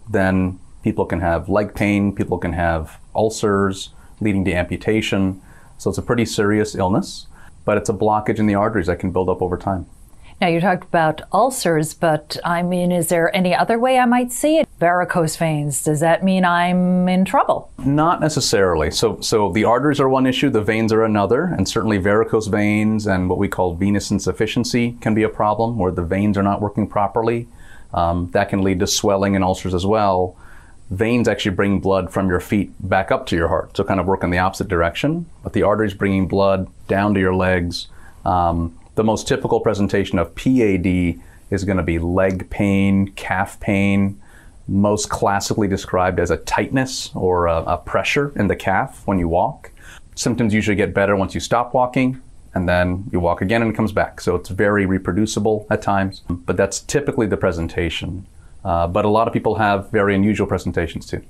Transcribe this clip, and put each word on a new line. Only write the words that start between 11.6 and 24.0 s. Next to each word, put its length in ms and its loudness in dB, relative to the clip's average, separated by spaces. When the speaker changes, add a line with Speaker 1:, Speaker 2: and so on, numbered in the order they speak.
Speaker 2:
but, 500 -2
I 200 -2
mean, 300 0
is 160 0
there 280 2
any 180 2
other 240 0
way 200 2
I 80 4
might 260 2
see 260 2
it? 100 0
Varicose 580 2
veins, 460 -2
does 180 0
that 240 2
mean 220 2
I'm 640 2
in 160 4
trouble? 440 0
Speaker 1:
Not 380 2
necessarily. 680 2
So, 300 0
so 320 2
the 120 2
arteries 360 2
are 80 4
one 180 2
issue, 220 2
the 140 2
veins 320 0
are 100 4
another, 400 2
and 240 -2
certainly 300 0
varicose 480 2
veins 600 0
and 220 0
what 100 0
we 100 0
call 260 -2
venous 360 0